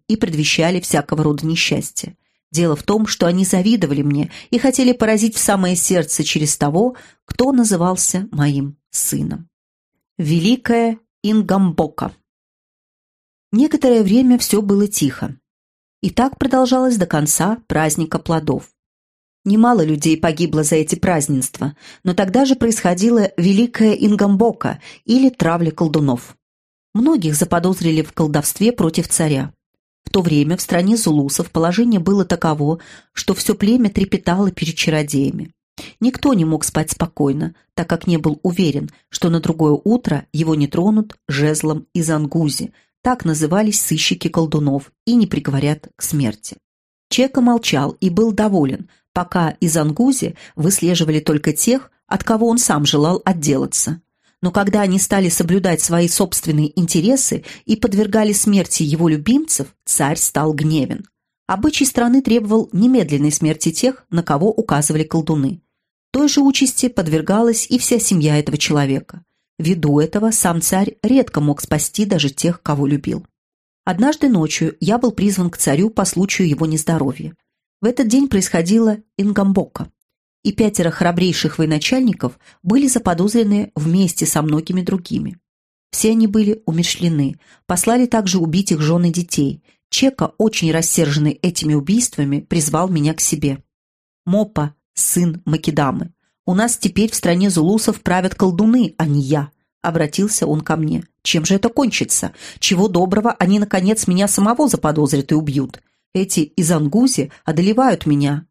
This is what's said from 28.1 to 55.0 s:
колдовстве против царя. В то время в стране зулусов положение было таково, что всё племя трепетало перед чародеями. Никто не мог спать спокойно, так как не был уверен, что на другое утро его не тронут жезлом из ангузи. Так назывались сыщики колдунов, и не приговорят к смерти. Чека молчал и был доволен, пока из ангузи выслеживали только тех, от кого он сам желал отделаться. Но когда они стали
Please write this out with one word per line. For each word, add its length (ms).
колдовстве 600
против 360
царя. 440
В 60
то 120
время 340
в 60
стране 340
зулусов 540
положение 500
было 240
таково, 540
что 220
всё 200
племя 360
трепетало 600
перед 240
чародеями. 800
Никто 320
не 140
мог 180
спать 260
спокойно, 640
так 160
как 160
не 100
был 260
уверен, 480
что 180
на 120
другое 440
утро 480
его 220
не 120
тронут 520
жезлом 640
из 160
ангузи. 640
Так 240
назывались 560
сыщики 460
колдунов, 640
и 100
не 120
приговорят 680
к 80
смерти. 540
Чека 320
молчал 580
и 80
был 240
доволен, 560
пока 380
из 160
ангузи 600
выслеживали 640
только 320
тех, 380
от 180
кого 240
он 80
сам 300
желал 400
отделаться. 720
Но 120
когда 300
они 160
стали 300